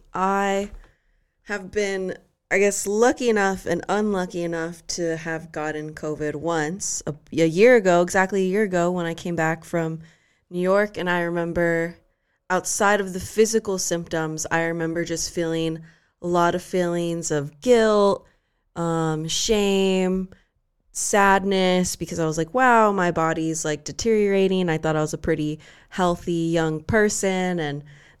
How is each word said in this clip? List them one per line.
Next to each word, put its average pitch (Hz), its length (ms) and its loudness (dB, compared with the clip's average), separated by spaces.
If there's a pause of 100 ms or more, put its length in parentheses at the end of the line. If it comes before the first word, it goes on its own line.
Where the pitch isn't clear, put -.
(160)
I 196 560 0 (720)
have 202 260 -10
been, 190 480 -4 (320)
I 190 80 2
guess, 202 300 2
lucky 240 420 2
enough 196 380 0
and 175 200 -2
unlucky 185 540 -2
enough 170 460 -6
to 165 300 -4
have 160 340 -8
gotten 156 420 -6
covid 151 420 -6
once, 160 720 -4
a, 151 80 -6 (200)
a 160 120 4
year 202 300 6
ago, 185 260 4
exactly 190 420 2
a 185 60 0
year 208 140 0
ago, 175 260 0
when 180 160 -2
I 165 80 -4
came 170 220 -6
back 165 280 -2
from 160 360 -4 (500)
New 180 120 -6
York. 202 360 2
And 180 100 -4
I 175 140 0
remember, 170 760 -2 (520)
outside 196 500 0
of 190 140 -6
the 185 60 -6
physical 214 580 0
symptoms, 165 720 -4
I 165 120 0
remember 165 440 -2
just 165 260 -6
feeling 165 500 -4 (420)
a 175 40 -6
lot 175 280 2
of 180 80 -4
feelings 170 640 -2
of 147 320 -4
guilt, 214 640 4 (500)
um, 160 520 -2
shame, 190 1000 0 (640)
sadness, 190 1040 2
because 170 220 -8
I 165 80 0
was 160 140 -2
like, 160 160 -4
"Wow, 233 360 6
my 180 200 2
body's, 160 520 -2
like, 151 200 -4
deteriorating. 196 840 2
I 160 120 0
thought 160 160 0
I 156 60 0
was 151 120 -2
a 160 60 -8
pretty 156 400 -2 (300)
healthy 175 600 0
young 160 320 0
person, 190 800 0
and 147 240 -6 (380)